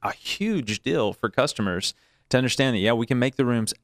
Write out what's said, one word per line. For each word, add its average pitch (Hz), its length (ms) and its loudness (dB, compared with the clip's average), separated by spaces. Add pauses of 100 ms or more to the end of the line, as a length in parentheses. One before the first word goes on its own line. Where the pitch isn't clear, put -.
a - 120 -4
huge 160 680 -4
deal 113 300 0
for - 180 -4
customers 98 640 -2 (360)
to - 80 2
understand 127 380 2
that, 101 40 0
yeah, 107 140 4
we 117 120 0
can 127 140 0
make 127 160 0
the 139 80 2
rooms 117 300 0 (100)